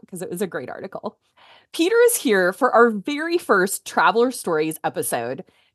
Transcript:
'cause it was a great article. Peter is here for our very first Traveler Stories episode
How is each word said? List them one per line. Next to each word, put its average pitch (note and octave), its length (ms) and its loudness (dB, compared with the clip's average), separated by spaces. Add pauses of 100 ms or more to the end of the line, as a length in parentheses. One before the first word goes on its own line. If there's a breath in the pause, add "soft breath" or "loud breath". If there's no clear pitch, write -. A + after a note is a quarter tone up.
'cause F3 160 -14
it - 80 -10
was F3 100 -6
a G3 60 -4
great D#3+ 240 -10
article. - 480 -14 (540 soft breath)
Peter F#4+ 240 2 (100)
is A4+ 80 2
here F#3+ 380 2
for - 180 0
our A#3 180 6
very D4 480 -4
first G3 480 0
Traveler G#3+ 460 2
Stories D#3+ 520 -4
episode D3+ 600 -6 (320)